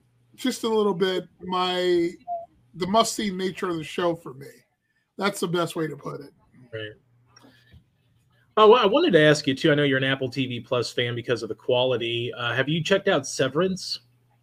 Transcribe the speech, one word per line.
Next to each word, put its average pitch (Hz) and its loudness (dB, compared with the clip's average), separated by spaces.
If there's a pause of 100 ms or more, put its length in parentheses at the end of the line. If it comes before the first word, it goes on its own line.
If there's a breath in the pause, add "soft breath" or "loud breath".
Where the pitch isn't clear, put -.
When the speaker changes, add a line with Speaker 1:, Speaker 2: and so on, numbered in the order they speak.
(360)
Speaker 1:
just - -6
a 240 0
little 208 2
bit 180 -2 (140)
my, 180 0 (640)
the 175 -6
must-see 220 0
nature 185 -6
of 170 -4
the 156 -8
show 170 -2
for 147 -16
me. 135 -18 (720)
That's 196 -2
the 196 -4
best 170 -2
way 165 -4
to 143 -8
put 143 -14
it. - -20 (420)
Speaker 2:
Right. 107 -12 (1700 soft breath)
Oh, 214 10
well, 247 10
I 214 2
wanted 285 4
to 156 8
ask 151 4
you, 135 0
too. 151 2
I 143 4
know 147 2
you're 135 2
an 135 -2
Apple 135 -2
T 131 -4
V 120 -8
Plus 123 -4
fan 120 -2
because 117 -4
of 107 -8
the 113 -6
quality. 120 -2
Uh, 117 -6
have 131 0
you 156 -2
checked 196 2
out 185 0
Severance? 165 -4 (440)